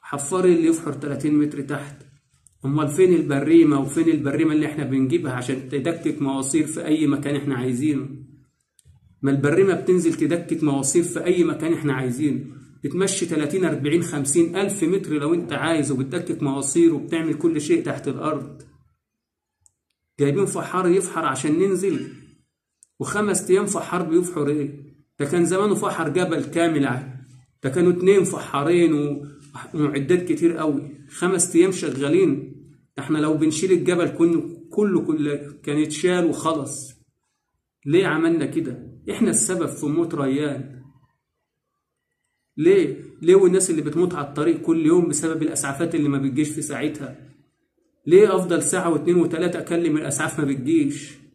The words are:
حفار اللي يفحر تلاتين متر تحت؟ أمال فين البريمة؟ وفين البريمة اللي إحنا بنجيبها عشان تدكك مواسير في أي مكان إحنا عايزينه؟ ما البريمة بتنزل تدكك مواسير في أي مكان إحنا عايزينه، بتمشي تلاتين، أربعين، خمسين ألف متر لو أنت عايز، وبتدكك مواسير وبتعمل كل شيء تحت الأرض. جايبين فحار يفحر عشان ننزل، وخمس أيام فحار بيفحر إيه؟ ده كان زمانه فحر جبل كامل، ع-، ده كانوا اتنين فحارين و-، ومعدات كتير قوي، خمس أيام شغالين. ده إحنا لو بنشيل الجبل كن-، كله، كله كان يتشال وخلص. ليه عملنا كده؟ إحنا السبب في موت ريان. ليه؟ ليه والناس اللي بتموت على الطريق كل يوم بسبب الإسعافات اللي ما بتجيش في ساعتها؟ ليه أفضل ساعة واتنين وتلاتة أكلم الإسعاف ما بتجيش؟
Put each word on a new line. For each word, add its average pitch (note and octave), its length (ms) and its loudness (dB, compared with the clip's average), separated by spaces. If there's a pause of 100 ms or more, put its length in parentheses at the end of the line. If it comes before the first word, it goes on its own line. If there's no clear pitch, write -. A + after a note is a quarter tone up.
حفار F3+ 420 -4
اللي E3 220 6
يفحر D#3+ 260 0
تلاتين C#3+ 420 -2
متر D3 260 0
تحت؟ - 360 -8 (680)
أمال C#3+ 240 0
فين F3+ 260 4
البريمة؟ D3 680 6
وفين D#3+ 280 0
البريمة D3+ 440 0
اللي D3+ 140 2
إحنا D3 180 -4
بنجيبها C3 480 0
عشان B2+ 360 -6
تدكك D3 540 -4
مواسير C3+ 440 0
في - 180 -8
أي D3+ 220 2
مكان C#3+ 300 -2
إحنا C3+ 180 -4
عايزينه؟ B2+ 540 -2 (1120)
ما C#3 80 2
البريمة D#3 440 2
بتنزل E3 400 2
تدكك E3 500 -2
مواسير C#3 380 2
في D#3+ 220 -4
أي F3+ 200 4
مكان D#3+ 280 -2
إحنا C#3+ 200 0
عايزينه، C3 520 -2 (400)
بتمشي F3+ 420 -2
تلاتين، D#3 380 -2
أربعين، D3 380 0
خمسين E3+ 540 0
ألف G3 280 -2
متر F3 280 -2
لو D3+ 220 0
أنت E3+ 180 -4
عايز، C#3+ 380 -2
وبتدكك C#3+ 520 -4
مواسير D3 520 2
وبتعمل D#3+ 400 -4
كل D#3 260 0
شيء D#3 240 0
تحت C#3+ 240 -6
الأرض. C#3+ 540 -6 (1600)
جايبين C#3+ 260 2
فحار F3+ 420 -2
يفحر E3+ 360 0
عشان D3+ 340 -2
ننزل، F#3 500 0 (920)
وخمس G3+ 500 -2
أيام G3+ 160 4
فحار - 360 -4
بيفحر D#3+ 460 0
إيه؟ D3 420 -6 (280)
ده C#3+ 80 -2
كان F3 180 2
زمانه G3 300 2
فحر E3+ 340 -4
جبل E3 360 -2
كامل، D#3+ 420 0
ع-، - 340 -6 (420)
ده C3+ 80 -2
كانوا F3 220 4
اتنين F#3 320 4
فحارين D#3+ 680 2
و-، C#3+ 320 -4 (480)
ومعدات D3+ 580 0
كتير E3+ 240 2
قوي، D3+ 260 -2 (260)
خمس F3+ 480 0
أيام F#3 160 6
شغالين. D3+ 840 0 (400)
ده - 60 -10
إحنا D#3 160 -2
لو D#3 180 0
بنشيل D#3+ 360 0
الجبل E3+ 360 2
كن-، - 600 0
كله، G3 300 2
كله D3 600 -4
كان D3 160 -4
يتشال F3 460 0
وخلص. D3+ 680 -4 (960)
ليه F3 200 2
عملنا D#3+ 400 0
كده؟ C3+ 440 -6 (200)
إحنا G3+ 200 0
السبب E3+ 360 0
في C3+ 200 -8
موت D#3+ 280 -2
ريان. C3+ 640 -4 (1800)
ليه؟ E3 480 2 (180)
ليه E3+ 120 6
والناس F#3+ 360 4
اللي D3+ 120 0
بتموت D#3+ 320 0
على C#3+ 140 -6
الطريق D#3 340 0
كل D#3+ 240 2
يوم E3+ 220 4
بسبب D#3+ 340 -2
الإسعافات D3 520 -4
اللي D3 140 0
ما C#3 100 0
بتجيش C3+ 300 -2
في D3+ 140 -8
ساعتها؟ C3+ 680 -8 (760)
ليه F#3+ 300 8
أفضل F3 260 0
ساعة F3 300 0
واتنين D#3 240 2
وتلاتة E3+ 420 0
أكلم E3+ 380 -2
الإسعاف D#3 420 -4
ما D3+ 60 0
بتجيش؟ C#3 720 -2 (200)